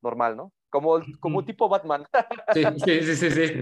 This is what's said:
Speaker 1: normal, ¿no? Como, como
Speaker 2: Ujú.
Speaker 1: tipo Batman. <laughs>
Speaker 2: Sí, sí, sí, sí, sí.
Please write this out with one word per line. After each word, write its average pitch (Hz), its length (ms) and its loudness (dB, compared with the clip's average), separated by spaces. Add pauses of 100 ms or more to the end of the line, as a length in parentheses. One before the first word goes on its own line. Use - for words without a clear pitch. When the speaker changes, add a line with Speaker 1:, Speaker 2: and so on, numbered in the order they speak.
Speaker 1:
normal, 117 360 -2
¿no? 180 160 -14 (160)
Como, 160 300 2 (200)
como 151 240 -2
Speaker 2:
Ujú. - 20 -14
Speaker 1:
tipo 185 240 0
Batman. 160 440 -2
<laughs> 240 240 0 (140)
Speaker 2:
Sí, 156 280 2
sí, 165 240 2
sí, 160 120 0
sí, 165 160 2
sí. 151 300 0